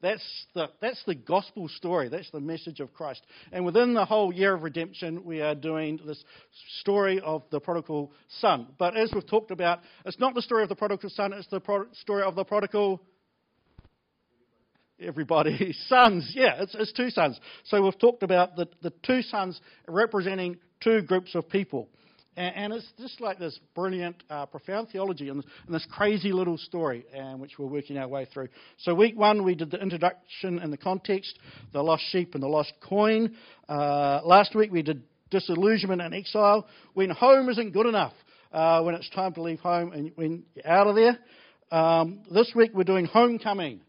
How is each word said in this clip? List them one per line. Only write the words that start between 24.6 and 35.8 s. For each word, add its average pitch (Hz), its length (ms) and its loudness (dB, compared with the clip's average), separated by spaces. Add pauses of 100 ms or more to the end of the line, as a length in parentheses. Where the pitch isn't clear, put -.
theology 185 400 -6
and, 139 120 -8 (240)
and 170 80 -8
this 160 160 -4
crazy 202 420 0
little 180 260 0
story, 139 480 -6 (120)
um, 135 220 -12
which 139 180 -18
we're 143 80 -8
working 143 300 -8
our 135 120 -8
way 135 240 -8
through. 131 160 -10 (300)
So 175 160 -2
week 220 220 4
one, 208 280 4
we 185 100 2
did 160 160 -6
the 170 100 -6
introduction 180 800 -4
and 165 140 -6
the 143 40 -8
context, 190 640 -4 (340)
the 143 100 -2
lost 160 280 2
sheep 175 240 -4
and 135 80 -6
the 135 60 -4
lost 151 240 0 (140)
coin. 220 480 2 (340)
Uh, 143 560 0
last 185 300 8
week, 214 160 2
we 175 120 0
did 147 200 -4 (280)
disillusionment 190 720 0